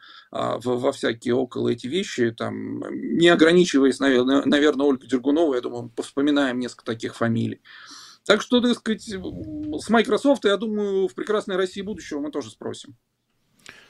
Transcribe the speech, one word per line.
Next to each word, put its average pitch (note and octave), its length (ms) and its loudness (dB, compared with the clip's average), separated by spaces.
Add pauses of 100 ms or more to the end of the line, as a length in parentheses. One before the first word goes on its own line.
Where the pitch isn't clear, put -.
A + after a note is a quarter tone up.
(320)
а, A#2+ 280 -4
в, A#2+ 60 -14
во B2 260 0
всякие A#2+ 440 -2
около A#2+ 340 -2
эти A#2+ 180 -4
вещи, C3 440 -2
там, G#2+ 500 -8 (360)
не E3+ 120 8
ограничиваясь, D#3+ 680 6
навер-, C3 260 4
на-, C3+ 200 2
наверное, C#3+ 420 4
Ольгой B2+ 220 0
Дергуновой, C#3 480 2
я B2 40 -2
думаю, A#2+ 360 -10
мы - 60 -6
вспоминаем C#3 560 0
несколько A#2+ 260 -8
таких A2+ 300 -6
фамилий. A2+ 460 -2 (640)
Так G#3 160 4
что, B3 200 0
так A#3+ 160 2
сказать, A3 360 -6
м, D4+ 680 -8
с - 100 -12
Microsoft, A3+ 560 2
я G3+ 120 2
думаю, G3+ 500 -2
в - 80 -8
прекрасной G3+ 420 -4
России F#3+ 240 -4
будущего F3 380 -10
мы - 120 -8
тоже B2 200 -8
спросим. - 440 -14 (960)